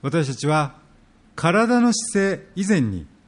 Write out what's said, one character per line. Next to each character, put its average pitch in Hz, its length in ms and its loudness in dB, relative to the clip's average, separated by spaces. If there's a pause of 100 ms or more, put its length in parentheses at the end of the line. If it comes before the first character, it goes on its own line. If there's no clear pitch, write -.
私 143 260 -2
た 135 80 -6
ち 117 120 -6
は、 151 280 -2 (600)
体 220 440 2
の 240 140 4
姿 196 440 -2
勢 - 180 -16
以 196 120 -4
前 196 140 4
に 95 240 -2 (220)